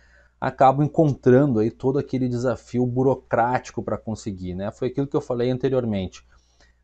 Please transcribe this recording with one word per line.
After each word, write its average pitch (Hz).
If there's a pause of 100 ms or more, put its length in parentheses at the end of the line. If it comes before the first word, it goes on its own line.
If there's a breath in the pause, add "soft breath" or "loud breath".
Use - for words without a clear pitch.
(400 soft breath)
acabam 131
encontrando 135
aí 110
todo 135
aquele 131
desafio 123
burocrático 123
pra 107
conseguir, 92
né? 101
Foi -
aquilo 139
que 139
eu 151
falei 123
anteriormente. 123 (580 soft breath)